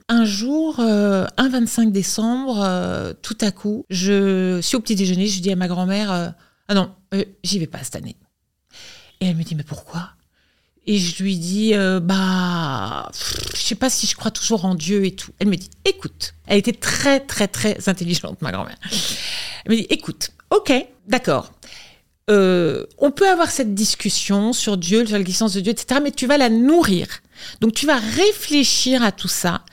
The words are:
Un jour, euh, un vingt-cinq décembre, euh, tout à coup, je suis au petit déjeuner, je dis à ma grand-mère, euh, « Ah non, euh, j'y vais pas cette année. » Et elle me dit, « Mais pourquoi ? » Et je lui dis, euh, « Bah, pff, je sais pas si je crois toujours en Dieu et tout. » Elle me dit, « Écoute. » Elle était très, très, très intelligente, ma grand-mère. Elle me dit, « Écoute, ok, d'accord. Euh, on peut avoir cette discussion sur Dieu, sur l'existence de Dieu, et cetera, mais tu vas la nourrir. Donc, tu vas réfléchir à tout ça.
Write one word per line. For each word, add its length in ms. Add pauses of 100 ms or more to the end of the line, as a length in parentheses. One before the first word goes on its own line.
Un 160
jour, 540
euh, 480 (100)
un 100
vingt-cinq 460
décembre, 680
euh, 600
tout 180
à 120
coup, 380
je 720
suis 140
au 60
petit 140
déjeuner, 320
je 120
dis 120
à 40
ma 140
grand-mère, 420
euh, « 160 (440)
Ah 40
non, 160 (240)
euh, 100 (180)
j'y 140
vais 80
pas 160
cette 140
année. » 200 (1080)
Et 40
elle 100
me 60
dit, « 140
Mais 80
pourquoi ? » 480 (760)
Et 140
je 240
lui 140
dis, 360
euh, « 260
Bah, 1120
pff, 260 (180)
je 40
sais 160
pas 140
si 160
je 100
crois 140
toujours 360
en 100
Dieu 280
et 120
tout. » 240
Elle 80
me 80
dit, « 140 (160)
Écoute. » 500 (120)
Elle 120
était 140
très, 480
très, 260
très 420
intelligente, 520
ma 100
grand-mère. 260 (880)
Elle 60
me 60
dit, « 120
Écoute, 400 (220)
ok, 200 (360)
d'accord. 460 (760)
Euh, 560 (140)
on 100
peut 180
avoir 220
cette 240
discussion 800
sur 240
Dieu, 260
sur 140
l'existence 360
de 80
Dieu, 120
et 20
cetera, 240
mais 120
tu 160
vas 100
la 120
nourrir. 580 (520)
Donc, 140
tu 140
vas 100
réfléchir 1040
à 100
tout 160
ça. 340 (120)